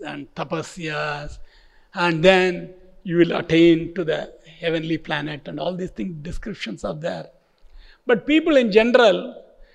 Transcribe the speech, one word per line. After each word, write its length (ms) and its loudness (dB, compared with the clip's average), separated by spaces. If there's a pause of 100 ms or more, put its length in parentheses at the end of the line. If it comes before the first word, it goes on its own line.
and 300 -12
tapasyas, 1000 -8 (560)
and 300 0
then 500 2 (300)
you 140 -2
will 180 4
attain 580 4
to 100 -6
the 300 -6 (280)
heavenly 360 -2
planet 500 -8
and 120 -10
all 160 -4
these 160 -8
things, 300 -8
descriptions 640 -10
are 100 -6
there. 340 -8 (800)
But 220 2
people 300 4
in 140 4
general, 720 4 (320)